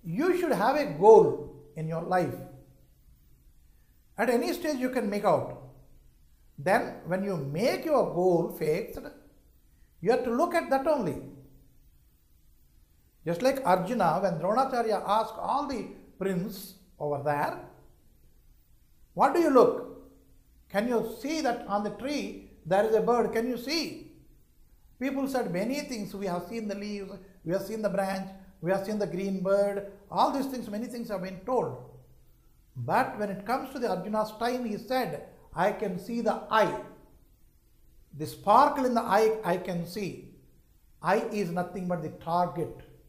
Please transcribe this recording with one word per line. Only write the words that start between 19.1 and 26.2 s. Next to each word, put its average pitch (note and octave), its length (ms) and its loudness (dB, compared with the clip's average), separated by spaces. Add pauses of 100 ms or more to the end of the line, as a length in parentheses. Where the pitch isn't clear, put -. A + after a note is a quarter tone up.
"What C4 200 4
do F4 60 4
you D#4+ 100 4
look? - 600 4 (580)
Can G#3+ 200 0
you A#3 320 -2
see D#4 200 -4
that C4 260 -4
on G#3 180 -2
the G#3 60 -4
tree A#3+ 600 -8 (160)
there F#3+ 180 4
is A3 100 2
a G#3+ 60 6
bird? A#3 320 2
Can A#3 160 0
you B3 80 -2
see?" C#4+ 560 -6 (840)
People C4+ 300 -4
said, A#3+ 240 -2
"Many A#3 300 -2
things. A3+ 320 -8
We G3 120 -6